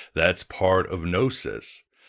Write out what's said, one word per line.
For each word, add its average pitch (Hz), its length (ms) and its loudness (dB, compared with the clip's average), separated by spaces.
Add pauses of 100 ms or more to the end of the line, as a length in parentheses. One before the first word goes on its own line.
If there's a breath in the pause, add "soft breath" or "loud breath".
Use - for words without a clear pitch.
(140 loud breath)
That's 85 300 2
part 95 480 2
of 87 120 -6
gnosis. 87 800 -2 (260 soft breath)